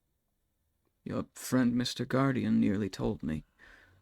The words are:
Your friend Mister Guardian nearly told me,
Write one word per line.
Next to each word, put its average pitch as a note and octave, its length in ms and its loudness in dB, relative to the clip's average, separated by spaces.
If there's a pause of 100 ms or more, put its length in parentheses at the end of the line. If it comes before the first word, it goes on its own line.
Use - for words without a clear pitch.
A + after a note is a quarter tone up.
(1040)
Your - 300 -4
friend B2+ 400 2
Mister B2 300 -2
Guardian B2+ 560 2
nearly G#2+ 280 2
told A#2 340 -4
me, - 220 -4 (580)